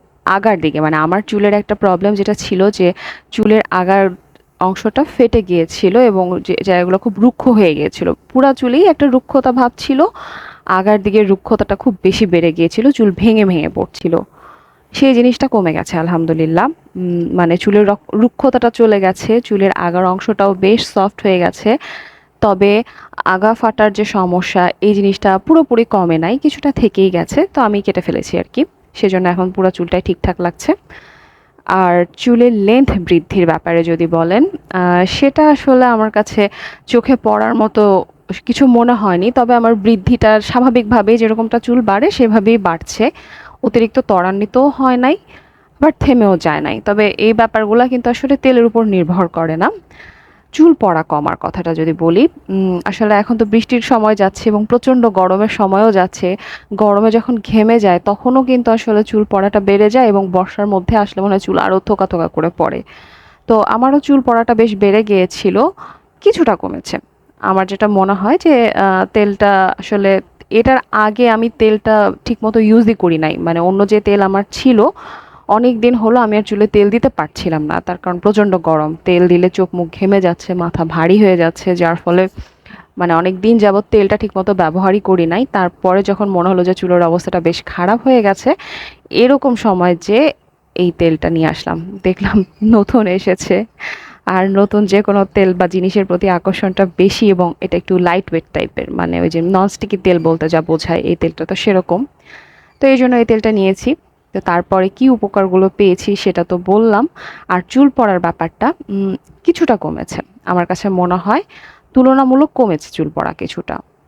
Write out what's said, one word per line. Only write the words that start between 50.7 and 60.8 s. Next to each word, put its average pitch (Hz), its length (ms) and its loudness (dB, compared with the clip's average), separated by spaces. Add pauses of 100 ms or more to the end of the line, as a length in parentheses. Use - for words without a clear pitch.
পড়া 170 300 0
কমার 151 360 -4
কথাটা 170 340 -6
যদি 160 200 -2
বলি, 170 340 2 (220)
উম, 190 360 -2
আসলে 208 280 -2
এখন 214 240 0
তো 220 80 2
বৃষ্টির 226 360 0
সময় 214 340 0
যাচ্ছে 196 340 -2
এবং 214 160 0
প্রচণ্ড 247 440 2
গরমের 190 380 0
সময়ও 202 440 2
যাচ্ছে। 185 460 -2 (360)
গরমে 208 380 2
যখন 233 260 0
ঘেমে 220 420 2
যায় 180 260 2
তখনও 254 380 0
কিন্তু 247 280 0
আসলে 220 320 0
চুল 214 200 -2
পড়াটা 202 360 0
বেড়ে 202 300 2
যায় 247 180 2
এবং 196 240 0
বর্ষার 190 360 -2
মধ্যে 196 300 0